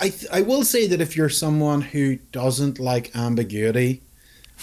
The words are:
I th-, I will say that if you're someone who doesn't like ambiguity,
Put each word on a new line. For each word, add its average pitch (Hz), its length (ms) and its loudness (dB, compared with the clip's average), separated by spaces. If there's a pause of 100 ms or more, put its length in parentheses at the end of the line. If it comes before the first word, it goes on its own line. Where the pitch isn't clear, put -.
I 196 80 0
th-, - 220 -12
I 185 100 2
will 254 220 2
say 226 240 2
that 175 140 2
if 160 160 -4
you're 156 120 2
someone 151 520 2
who 139 360 -2 (140)
doesn't 131 480 0
like 127 360 -2
ambiguity, 117 880 0 (600)